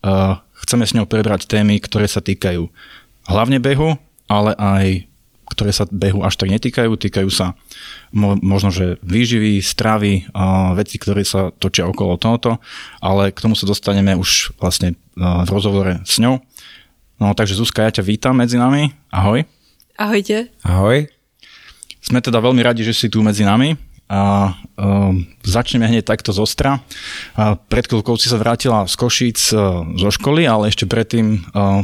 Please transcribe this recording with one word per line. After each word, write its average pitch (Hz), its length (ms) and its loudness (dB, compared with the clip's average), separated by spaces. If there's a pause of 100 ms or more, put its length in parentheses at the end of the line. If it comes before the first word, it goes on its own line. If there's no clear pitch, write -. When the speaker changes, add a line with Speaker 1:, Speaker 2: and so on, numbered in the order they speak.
Speaker 1:
A, 95 320 2 (240)
chceme 120 240 0
s - 80 -2
ňou 110 160 0
prebrať 104 400 0
témy, 104 320 2
ktoré 104 240 0
sa - 160 -4
týkajú 90 480 -2 (560)
hlavne 117 320 2
behu, 139 400 0 (320)
ale 104 240 2
aj 98 560 0 (400)
ktoré 104 240 -2
sa - 160 -2
behu 98 320 0
až 92 160 -2
tak 95 160 0
netýkajú. 117 400 0
Týkajú 98 320 -2
sa 95 320 -2 (560)
mo-, 101 240 2
možno, 95 320 2
že 90 320 -2
výživy, 107 560 0
stravy 104 720 0
a 95 480 2
veci, 104 240 -6
ktoré 101 240 0
sa 95 240 -2
točia 90 400 -2
okolo 92 240 -2
tohoto, 113 480 0 (400)
ale 98 320 0
k - 80 -12
tomu 110 160 0
sa 101 80 -4
dostaneme 98 480 2
už - 480 -2
vlastne, 90 320 0 (240)
a, 87 240 2
v 87 80 -2
rozhovore 98 560 0
s - 160 0
ňou. 127 160 2 (800)
No, 101 160 2
takže 101 160 0
Zuzka, 110 320 -2
ja 110 80 0
ťa - 80 -2
vítam 107 320 0
medzi 123 240 0
nami. 139 400 0 (160)
Ahoj. 101 320 2 (560)
Speaker 2:
Ahojte. 214 480 -2 (160)
Speaker 3:
Ahoj. 107 480 2 (880)
Speaker 1:
Sme 123 240 -2
teda 117 160 0
veľmi 120 240 4
radi, 117 160 2
že 113 160 -2
si 107 160 -2
tu 110 80 0
medzi 107 240 2
nami. 127 320 2 (320)
A, 101 480 0 (240)
ehm, 98 480 2 (160)
začneme - 400 0
hneď 113 240 0
takto 110 240 -2
zostra. 139 480 -2 (560)
A 107 180 2
pred - 300 -2
chvíľkou 117 320 0
si - 160 0
sa 113 80 0
vrátila 113 480 0
z - 80 -4
Košíc, 120 560 0
e, 107 80 2 (400)
zo 101 80 2
školy, 147 400 0
ale 107 240 2
ešte 101 160 -2
predtým, 113 480 0
e, - 20 -2 (460)